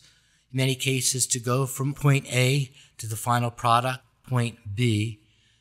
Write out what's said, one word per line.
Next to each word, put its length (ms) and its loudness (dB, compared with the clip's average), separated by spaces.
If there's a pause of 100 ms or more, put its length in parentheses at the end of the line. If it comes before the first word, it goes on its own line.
(520)
In 60 -6
many 180 2
cases, 520 -2
to 120 -4
go 260 0
from 280 -4
point 400 2
A 380 2 (260)
to 100 -10
the 80 -6
final 360 0
product, 480 0 (280)
point 300 -2 (160)
B, 460 0 (420)